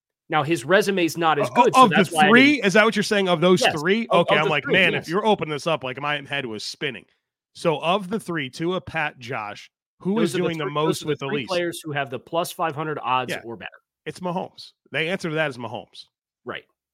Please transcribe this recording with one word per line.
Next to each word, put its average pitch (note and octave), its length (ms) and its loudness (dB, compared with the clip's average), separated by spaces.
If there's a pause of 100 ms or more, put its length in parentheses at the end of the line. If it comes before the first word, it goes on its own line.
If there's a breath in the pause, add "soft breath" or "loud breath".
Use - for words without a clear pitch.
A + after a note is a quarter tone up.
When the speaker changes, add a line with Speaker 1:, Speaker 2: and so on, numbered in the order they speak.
(300)
Speaker 1:
Now, D3+ 140 2
his D3 220 -2
resume's F3+ 520 2
not D#3 220 2
as D3 100 0
Speaker 2:
O-, - 40 -18
Speaker 1:
good, A#3 200 4
so - 100 10
Speaker 2:
of A3 60 8
the D3+ 60 0
Speaker 1:
that's F3+ 160 2
why D3+ 140 6
I D3+ 40 6
Speaker 2:
three? C4 260 8
Speaker 1:
didn't G3+ 100 -2
Speaker 2:
Is F3+ 80 2
that G#3+ 120 6
what A3+ 100 2
you're G#3 80 0
saying? G3 260 0
Of E3 120 2
those F#3 200 6
Speaker 1:
Yes, F3+ 180 0
Speaker 2:
three? G3+ 300 0
Speaker 1:
of, E3+ 120 4
Speaker 2:
Okay, - 140 2
Speaker 1:
of D3+ 60 4
Speaker 2:
I'm D#3 40 2
Speaker 1:
the - 40 0
Speaker 2:
like, D3 140 0
Speaker 1:
three, D3 100 -2
Speaker 2:
"Man, F3 200 4
Speaker 1:
yes. C#3 100 -4
Speaker 2:
if - 60 -14
you're G3+ 160 -2
opening E3 280 2
this C#3+ 140 -6
up, D#3 160 -2
like, B2+ 160 -8
my D3 220 -4
head C#3 240 -8
was A2 180 -8
spinning." A#2+ 420 -8 (480)
So D3+ 280 -2
of F3+ 280 -2
the G#3+ 100 -4
three, D3+ 300 -6
Tua, E3+ 300 -6
Pat, D3+ 400 -8
Josh, A2 520 -12 (280)
who F#3 200 -4
Speaker 1:
Those F#3+ 100 0
Speaker 2:
is F3 60 -6
Speaker 1:
are - 20 -2
the F3+ 60 -2
Speaker 2:
doing E3 140 -4
the D3+ 80 -6
Speaker 1:
three, D3 80 -8
Speaker 2:
most D3+ 120 -2
Speaker 1:
those - 160 -2
are D#3 40 -12
the D#3 40 -8
Speaker 2:
with C#3+ 100 -2
the C#3 80 -8
Speaker 1:
three C#3+ 100 -4
Speaker 2:
least? A#2 120 -8
Speaker 1:
players F3 340 -4
who D#3 80 -12
have C#3 180 -4
the B2 100 -8
plus E3 320 -6
five D#3+ 240 -6
hundred D3+ 260 -8
odds B2+ 300 -2
Speaker 2:
Yeah. G2+ 120 -8
Speaker 1:
or A2+ 120 -12
better. F#2 160 -16 (340)
Speaker 2:
It's D3+ 140 -12
Mahomes. F3 540 -10 (180)
The C3+ 80 -4
answer F3 300 -4
to D3+ 60 -6
that D#3 140 -2
is A#2+ 80 -14
Mahomes. A2+ 480 -14 (400)
Speaker 1:
Right. G2+ 180 -12 (300)